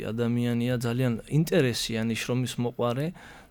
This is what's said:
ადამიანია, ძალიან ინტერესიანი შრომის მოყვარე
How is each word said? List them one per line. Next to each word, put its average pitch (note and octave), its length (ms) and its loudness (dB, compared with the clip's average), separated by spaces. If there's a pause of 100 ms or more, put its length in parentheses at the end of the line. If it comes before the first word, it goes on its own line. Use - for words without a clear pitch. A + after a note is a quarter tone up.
ადამიანია, A#2+ 720 0
ძალიან A#2+ 380 0 (120)
ინტერესიანი A#2 920 2
შრომის B2 400 -2
მოყვარე A#2+ 520 0 (440)